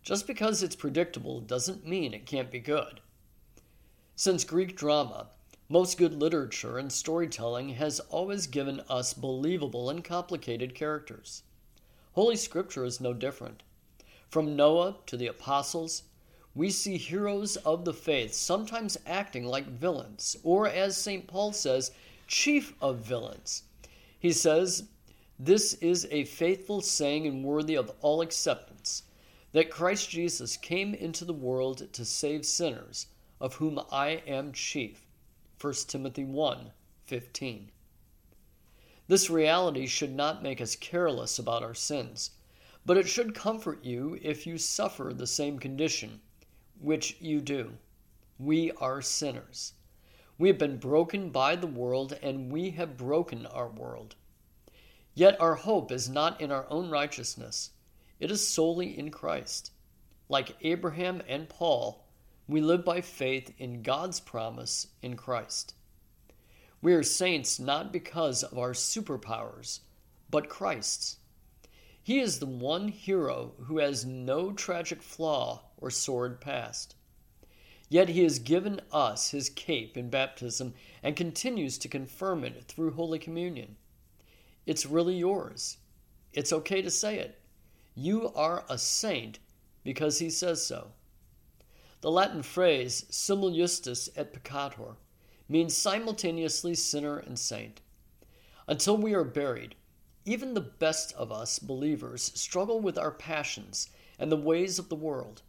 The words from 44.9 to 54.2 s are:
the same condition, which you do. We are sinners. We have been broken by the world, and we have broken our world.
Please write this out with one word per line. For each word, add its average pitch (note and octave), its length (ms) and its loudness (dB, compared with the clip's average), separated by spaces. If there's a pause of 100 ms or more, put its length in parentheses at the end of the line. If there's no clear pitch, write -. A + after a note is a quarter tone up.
the B2 120 -6
same C#3+ 320 -2
condition, C3+ 640 -2 (580)
which D#3 400 0
you D#3 220 0
do. B2 380 -4 (600)
We D#3+ 340 2
are C3 280 -2
sinners. - 720 -4 (640)
We F3 120 8
have G3 100 8
been C#3+ 180 2
broken E3 540 2
by D#3 260 4
the F3 100 -2
world, C3 560 -2
and C3+ 300 -4
we F3 200 -2
have D#3 260 -6
broken B2+ 480 0
our A#2+ 240 -6
world. A#2 440 -12 (1000)